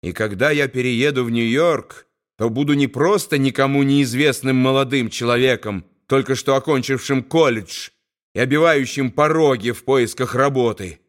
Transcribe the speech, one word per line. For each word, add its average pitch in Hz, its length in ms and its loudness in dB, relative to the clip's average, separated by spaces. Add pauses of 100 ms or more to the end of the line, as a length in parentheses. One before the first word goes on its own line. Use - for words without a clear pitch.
И 87 100 -8
когда 107 380 -2
я 143 180 0
перееду 127 560 -2
в 117 60 -4
Нью-Йорк, 117 760 -2 (300)
то 117 140 -2
буду 143 240 0
не 143 120 2
просто 160 520 0
никому 135 440 0
неизвестным 135 760 0
молодым 131 540 0
человеком, 120 760 -2 (220)
только 135 280 0
что 135 200 0
окончившим 135 680 0
колледж 123 680 0 (440)
и - 60 -4
обивающим 139 680 2
пороги 147 640 2
в - 120 -10
поисках 123 500 0
работы. 123 760 0